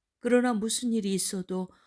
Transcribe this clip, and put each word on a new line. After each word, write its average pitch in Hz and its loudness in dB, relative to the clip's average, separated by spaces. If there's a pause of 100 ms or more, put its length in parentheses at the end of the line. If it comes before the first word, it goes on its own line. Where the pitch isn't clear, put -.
(200)
그러나 247 4
무슨 220 -2
일이 202 0
있어도 185 -4 (180)